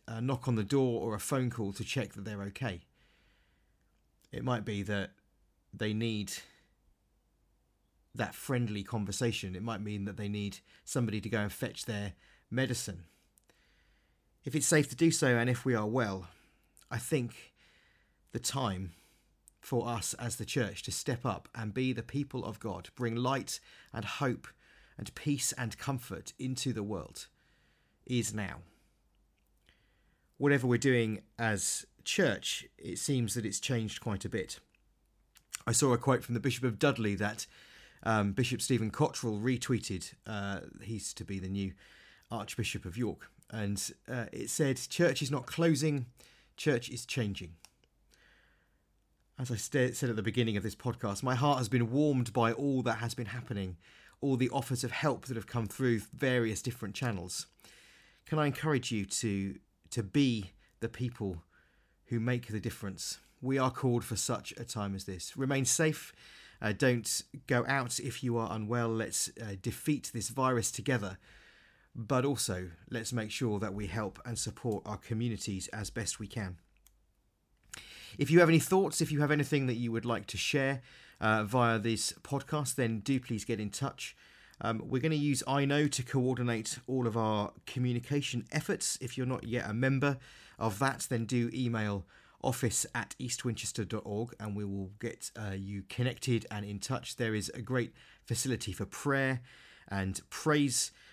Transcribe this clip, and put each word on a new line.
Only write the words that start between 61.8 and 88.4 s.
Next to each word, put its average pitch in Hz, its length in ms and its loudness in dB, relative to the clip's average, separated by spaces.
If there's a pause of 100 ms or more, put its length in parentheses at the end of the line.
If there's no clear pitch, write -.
who 120 140 -2
make 120 280 0
the 107 120 -4
difference. 98 600 -6 (220)
We 135 160 0
are 127 140 4
called 123 320 2
for 117 120 -6
such 104 420 -4
a 120 60 -10
time 101 320 -4
as 95 100 -8
this. 92 300 -10
Remain 135 300 0
safe. - 480 2 (480)
Uh, 110 100 2
don't 120 500 2 (260)
go 123 200 4
out 127 320 0
if - 240 -6
you 120 140 2
are 113 140 0
unwell. 110 380 0
Let's, 113 400 0 (120)
uh, 107 200 -6
defeat - 520 -2
this 110 160 -4
virus 127 420 2
together. 101 460 -2 (800)
But 123 300 2
also, 92 460 -2 (180)
let's 113 240 -4
make 113 180 -2
sure 107 280 0
that 98 140 -2
we 104 140 -4
help 101 380 -4
and 117 120 -4
support 107 480 -2
our 104 120 -6
communities 110 720 -2
as 104 200 -6
best - 300 -4
we 104 80 -8
can. 95 300 -6 (1600)
If 131 140 2
you 165 80 12
have 170 100 12
any 165 100 10
thoughts, 190 420 4
if 165 100 2
you 147 100 2
have 147 100 4
anything 147 360 4
that 123 80 2
you 120 160 0
would 113 140 0
like 117 220 0
to - 100 -6
share, 135 440 2 (380)
uh, 110 240 4
via 113 360 6
this 110 420 0
podcast, 143 540 -2
then 113 240 2
do 131 200 2
please 117 260 -4
get 113 140 0
in 104 100 -2
touch. - 460 -6 (460)
Um, 113 240 0
we're 127 160 0
gonna 160 140 2
use 143 320 2
iKnow 143 440 4
to 127 120 -2
coordinate 123 840 0
all 127 200 0
of 110 100 0
our 107 340 2 (140)
communication 123 840 0